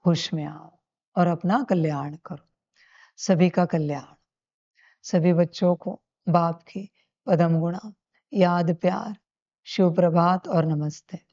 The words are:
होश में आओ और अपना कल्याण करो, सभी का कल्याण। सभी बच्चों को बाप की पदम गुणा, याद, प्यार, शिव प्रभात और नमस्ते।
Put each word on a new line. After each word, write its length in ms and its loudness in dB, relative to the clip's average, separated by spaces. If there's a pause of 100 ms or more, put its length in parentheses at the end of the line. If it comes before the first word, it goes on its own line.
होश 280 0
में 120 -6
आओ 340 -16 (360)
और 120 2
अपना 360 -2
कल्याण 520 -2
करो, 320 -18 (680)
सभी 320 2
का 160 0
कल्याण। 500 -6 (880)
सभी 300 2
बच्चों 420 2
को 260 -12 (280)
बाप 340 0
की 260 -14 (380)
पदम 320 2
गुणा, 340 -6 (400)
याद, 420 2
प्यार, 420 -4 (460)
शिव 300 0
प्रभात 540 2
और 180 0
नमस्ते। 540 -6 (140)